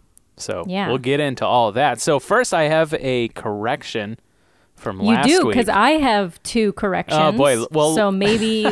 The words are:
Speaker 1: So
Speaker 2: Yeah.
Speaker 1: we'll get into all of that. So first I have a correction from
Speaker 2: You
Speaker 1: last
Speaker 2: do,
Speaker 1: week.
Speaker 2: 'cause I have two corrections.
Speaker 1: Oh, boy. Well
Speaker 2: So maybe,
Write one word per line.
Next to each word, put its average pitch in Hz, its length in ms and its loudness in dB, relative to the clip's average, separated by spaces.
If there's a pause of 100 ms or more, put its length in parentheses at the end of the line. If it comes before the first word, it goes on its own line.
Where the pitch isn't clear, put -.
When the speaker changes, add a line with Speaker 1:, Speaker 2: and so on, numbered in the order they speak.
(360)
Speaker 1:
So 90 300 -8
Speaker 2:
Yeah. 185 220 -4
Speaker 1:
we'll 127 100 -2
get 131 220 -2
into 135 260 -4
all 113 220 4
of 98 60 -4
that. 123 260 0
So 151 200 0
first 233 340 0
I 165 100 2
have 160 300 0
a 127 340 -2
correction 113 880 -6 (580)
from 98 240 -8
Speaker 2:
You 208 140 2
Speaker 1:
last - 120 2
Speaker 2:
do, 320 200 4
Speaker 1:
week. 208 100 0
Speaker 2:
'cause 233 120 2
I 214 240 2
have 220 500 0
two 214 300 0
corrections. 175 480 -2
Speaker 1:
Oh, 156 120 4
boy. 131 380 2
Well 156 240 2
Speaker 2:
So 202 160 2
maybe, 214 600 0